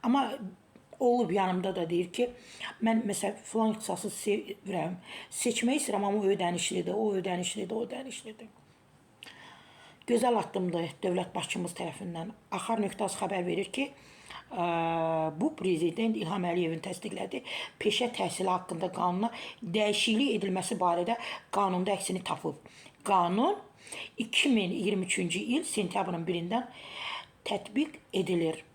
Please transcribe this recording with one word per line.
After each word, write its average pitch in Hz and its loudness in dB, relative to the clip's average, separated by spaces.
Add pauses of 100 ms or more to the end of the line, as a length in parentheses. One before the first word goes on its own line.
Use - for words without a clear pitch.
Amma 254 4 (680)
olub 240 4
yanımda 185 2
da 170 -2
deyir 180 0
ki, 240 0 (520)
"Mən, 226 4
məsələn, 202 -2
filan 220 2
ixtisası 208 -4
sevirəm, 190 -4 (360)
seçmək 240 2
istəyirəm, 208 0
amma 202 2
o 202 0
ödənişlidir, 180 2
o 214 2
ödənişlidir, 185 -2
o 226 -2
ödənişlidir." 233 -12 (1600)
Gözəl 240 6
addımdır 175 -2 (160)
dövlət 180 0
başçımız 175 -4
tərəfindən. 170 -6 (240)
Axar 226 0
nöqtəsi 196 -2
xəbər 185 0
verir 180 0
ki, 269 -2 (680)
ə, 185 -2 (760)
bu 294 2
prezident 185 2
İlham 180 0
Əliyevin 165 0
təsdiqlədiyi - -6 (340)
peşə 220 2
təhsili 185 0
haqqında 180 -2
qanuna 180 2 (460)
dəyişiklik 214 4
edilməsi 185 0
barədə 180 2 (360)
qanunda 190 4
əksini 185 -4
tapıb. 151 -4 (480)
Qanun 202 4 (560)
iki - 2
min 190 2
iyirmi 190 2
üçüncü 185 0
il 320 0 (120)
sentyabrın 180 0
birindən 180 0 (800)
tətbiq - -2 (220)
edilir. 165 0 (100)